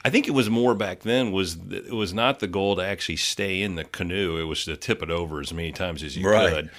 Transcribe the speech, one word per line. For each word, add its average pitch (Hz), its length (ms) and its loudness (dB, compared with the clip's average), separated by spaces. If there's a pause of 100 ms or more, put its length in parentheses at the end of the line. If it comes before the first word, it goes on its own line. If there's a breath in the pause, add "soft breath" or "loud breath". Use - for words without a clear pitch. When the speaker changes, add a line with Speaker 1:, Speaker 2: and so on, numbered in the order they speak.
Speaker 1:
I 127 60 2
think 226 180 4
it - 40 -2
was 131 180 4
more 117 260 4
back 98 280 -4
then 117 280 2
was 92 240 0
th-, 92 320 -8
it - 60 -8
was 104 200 -2
not 120 280 2
the 104 60 -2
goal 98 280 2
to 90 100 0
actually 98 300 -4
stay 95 460 -2
in 98 140 -2
the 80 100 -6
canoe. 90 520 -2
It 82 60 -2
was 80 220 -4
to 78 100 -6
tip - 260 -2
it 80 80 -4
over 82 300 -2
as 71 140 -8
many 82 180 -4
times 82 320 -6
as 71 140 -8
you 95 120 0
Speaker 2:
Right, 95 240 6
Speaker 1:
could. 78 260 -4